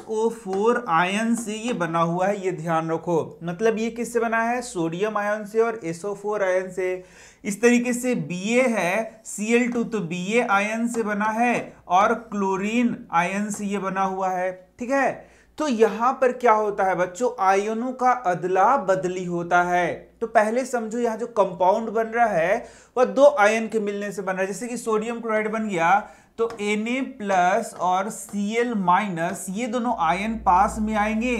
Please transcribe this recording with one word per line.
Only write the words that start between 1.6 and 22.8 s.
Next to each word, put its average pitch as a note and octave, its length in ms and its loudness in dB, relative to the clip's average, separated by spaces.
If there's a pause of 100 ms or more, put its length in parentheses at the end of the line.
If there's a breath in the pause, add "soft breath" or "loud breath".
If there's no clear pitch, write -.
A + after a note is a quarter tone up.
बना E3+ 280 -2
हुआ F3 260 0
है, G3+ 180 -2
ये F#3 60 0
ध्यान D#3+ 400 -2
रखो। E3 520 -2
मतलब G3+ 340 0
ये A3+ 120 -2
किससे A#3 300 -4
बना A3+ 220 0
है? A#3+ 200 -2
सोडियम F#3 560 -2
आयन G#3 280 -2
से G#3 140 -2
और A3+ 240 2
एस E3 220 -8
ओ G3+ 80 -4
फ़ोर G3+ 300 -4
आयन F#3 280 0
से। F#3 320 -4 (400 loud breath)
इस G3+ 180 -6
तरीके A#3+ 320 4
से B3 220 -2
बी F3+ 380 -4
ए B3+ 160 4
है, G#3 560 -2
सी G#3+ 280 -4
एल A#3+ 180 2
टू, A#3+ 120 -2
तो G#3+ 180 -4
बी F3 220 -6 (100)
ए A#3+ 80 4
आयन A3 460 0
से A#3 160 -2
बना G#3 280 -2
है A#3 420 0 (160 loud breath)
और G3+ 240 4 (180)
क्लोरीन G3+ 640 0 (180)
आयन F#3+ 360 0
से G#3 160 -8
ये G3+ 140 -2
बना F#3+ 240 -2
हुआ F#3+ 260 -2
है, F#3 220 -2 (280)
ठीक A#3+ 120 -8
है। C4+ 360 -2 (300 loud breath)
तो D#4 100 -2
यहाँ A3+ 460 2
पर B3+ 200 2
क्या A#3+ 180 4
होता G#3 320 2
है F#3+ 120 2
बच्चों? F3+ 340 0 (120)
आयनों G#3 520 2
का B3+ 180 2
अदला F#3 680 2
बदली F#3 460 0
होता F3 380 0
है। F3+ 240 2 (340)
तो A3+ 60 -2
पहले A3 380 2
समझो A3+ 340 -4
यहाँ A3+ 180 0
जो A3+ 120 -6
कंपाउंड G3 600 2
बन A3+ 160 0
रहा A#3 220 2
है G3 380 0 (320 loud breath)